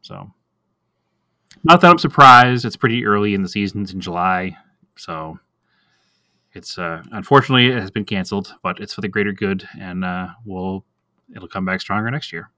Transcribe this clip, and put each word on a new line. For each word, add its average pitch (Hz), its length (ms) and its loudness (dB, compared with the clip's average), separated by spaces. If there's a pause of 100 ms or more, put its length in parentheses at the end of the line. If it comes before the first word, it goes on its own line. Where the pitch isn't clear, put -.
So, - 280 -20 (1300)
not 170 160 6
that 175 100 6
I'm 175 80 8
surprised. 123 680 6
It's 107 100 -8
pretty 117 300 -2
early 104 260 0
in 98 80 0
the 92 80 -4
season. 101 340 -6
It's 92 120 -10
in 95 80 -8
July, 90 560 -4 (380)
so - 420 -14 (1120)
it's, - 240 -16
uh, 82 260 -8 (100)
unfortunately 127 560 4
it 123 120 -2
has 95 100 -8
been 107 140 -6
canceled, 98 580 -6
but 92 180 -6
it's 104 120 -14
for - 80 -12
the 101 80 -6
greater 101 240 -2
good, 98 340 -4 (140)
and, 92 240 -8
uh, 90 240 -6 (160)
we'll, 95 400 -8 (500)
it'll 98 140 -18
come 95 160 -8
back 92 160 -4
stronger 107 300 -4
next 143 220 -8
year. 85 260 -14